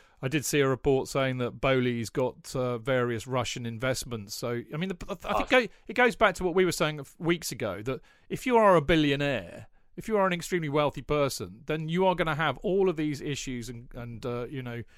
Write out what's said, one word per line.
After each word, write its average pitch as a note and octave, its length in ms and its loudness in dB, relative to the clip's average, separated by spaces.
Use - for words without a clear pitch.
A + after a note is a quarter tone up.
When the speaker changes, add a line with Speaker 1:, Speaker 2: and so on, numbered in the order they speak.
Speaker 1:
I C3+ 80 -4
did C3+ 160 -2
see D3 160 2
a C#3 80 4
report C3+ 400 2
saying C3 300 0
that A#2+ 240 -4
Bowley's B2 480 2
got, - 440 -4
uh, B2 220 -2
various A#2+ 500 0
Russian B2+ 380 -4
investments. A#2 680 -6
So, A#2+ 260 -4
I D#3 40 -6
mean, F#3 140 -4
the, F#3 60 -8
I G3+ 60 -8
think G3+ 320 -2
Speaker 2:
Oh. - 20 -
Speaker 1:
go-, B3 200 4
it A3 60 -10
goes B3 200 4
back G3+ 220 4
to F3+ 80 -4
what E3+ 100 0
we F#3 120 6
were E3 60 2
saying D3+ 280 -2
f-, - 180 -18
weeks E3+ 320 -2
ago, G#2 340 -4
that B2+ 160 -4
if - 160 -8
you B3 140 4
are G3+ 180 8
a D#3+ 60 6
billionaire, C#3 880 0
if - 120 -10
you A3 100 2
are F#3+ 80 4
an F#3 60 0
extremely E3+ 360 -2
wealthy C#3+ 340 2
person, C3 640 -2
then D#3 220 -4
you F3 180 2
are F3+ 100 4
gonna D#3+ 180 0
have C#3+ 240 0
all F#3+ 320 2
of E3 60 -2
these D3+ 260 -2
issues B2 480 -6
and, A#2+ 240 -16
and, A#2+ 320 -10
uh, A#2+ 240 -4
you C#3 100 -8
know, A#2+ 220 -8